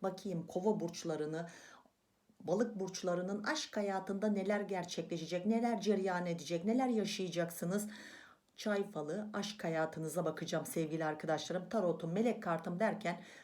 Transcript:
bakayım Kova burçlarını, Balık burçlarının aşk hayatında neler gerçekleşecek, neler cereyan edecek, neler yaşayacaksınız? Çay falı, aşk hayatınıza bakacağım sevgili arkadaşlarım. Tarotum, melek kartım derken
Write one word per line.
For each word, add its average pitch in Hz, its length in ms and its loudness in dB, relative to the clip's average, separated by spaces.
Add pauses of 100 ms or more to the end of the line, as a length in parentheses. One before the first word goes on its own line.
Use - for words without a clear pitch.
bakayım 185 440 -2
Kova 185 340 2
burçlarını, 160 680 -2 (920)
Balık 208 400 2
burçlarının 185 640 -2
aşk - 320 -2
hayatında 196 520 0
neler 202 320 4
gerçekleşecek, 175 880 -2
neler 226 340 4
cereyan 185 460 2
edecek, 170 380 -2
neler 254 240 4
yaşayacaksınız? 190 1000 0 (680)
Çay 202 340 0
falı, 160 420 -4
aşk - 320 -4
hayatınıza 160 600 0
bakacağım 160 420 -2
sevgili 160 380 0
arkadaşlarım. 156 640 0
Tarotum, 170 440 0
melek 214 300 2
kartım 180 380 -2
derken 185 400 0 (240)